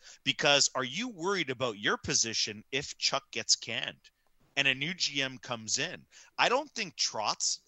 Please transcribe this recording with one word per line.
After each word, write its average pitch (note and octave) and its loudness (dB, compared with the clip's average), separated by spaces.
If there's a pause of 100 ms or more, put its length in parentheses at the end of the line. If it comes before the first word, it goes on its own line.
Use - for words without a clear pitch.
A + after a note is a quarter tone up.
(240)
Because C#3 6
are C3 0
you E3+ -6
worried F3 -2
about A#2 -2
your E3 2
position A2+ 0
if C#3 -4
Chuck - 0
gets - 0
canned A#2+ -6 (600)
and C#3 4
a C3 4
new D3 -4
G C#3+ -2
M C3 -4
comes A2+ -4
in? C#3+ -6 (360)
I D3+ 6
don't C#4 2
think G3 -8
Trotz - -2